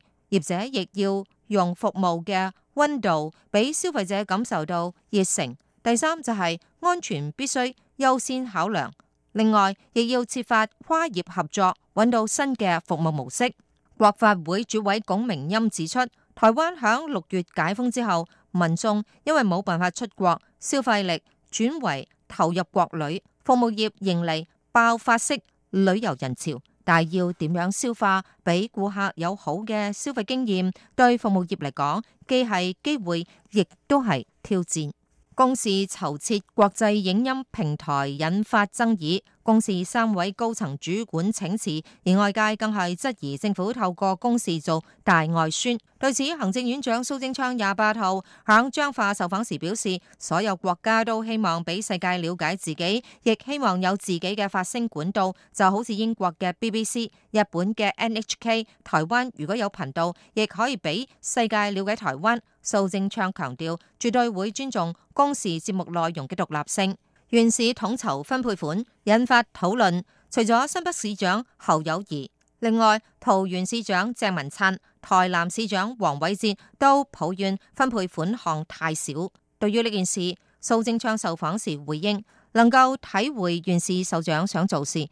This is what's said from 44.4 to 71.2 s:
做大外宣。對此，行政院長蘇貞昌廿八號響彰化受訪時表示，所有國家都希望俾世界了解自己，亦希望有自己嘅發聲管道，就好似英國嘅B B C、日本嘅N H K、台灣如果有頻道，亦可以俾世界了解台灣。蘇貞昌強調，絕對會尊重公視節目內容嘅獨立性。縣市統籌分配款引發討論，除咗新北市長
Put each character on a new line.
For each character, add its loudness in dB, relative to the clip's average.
做 0
大 4
外 2
宣。 -2
對 0
此， -2
行 -2
政 -2
院 -2
長 -2
蘇 -6
貞 -6
昌 -2
廿 0
八 2
號 0
響 6
彰 -2
化 0
受 -2
訪 -2
時 -6
表 -4
示， -2
所 -2
有 0
國 -2
家 2
都 -2
希 -4
望 0
俾 -4
世 -2
界 0
了 -2
解 -2
自 -6
己， -2
亦 4
希 -6
望 0
有 2
自 -4
己 -2
嘅 -2
發 -2
聲 -4
管 -4
道， 0
就 4
好 2
似 -6
英 0
國 -2
嘅 -2
B -2
B -2
C、 -4
日 4
本 0
嘅 0
N -2
H -6
K、 0
台 2
灣 0
如 -8
果 -2
有 -2
頻 -8
道， -2
亦 0
可 -2
以 -4
俾 -4
世 -2
界 0
了 -2
解 -2
台 -2
灣。 0
蘇 0
貞 -2
昌 -2
強 -6
調， -6
絕 0
對 4
會 -4
尊 -8
重 -2
公 2
視 -4
節 -6
目 -2
內 -2
容 -8
嘅 -12
獨 -2
立 -4
性。 -2
縣 4
市 0
統 -4
籌 -4
分 -4
配 -2
款 -4
引 4
發 6
討 -2
論， 2
除 0
咗 4
新 -4
北 -2
市 -6
長 0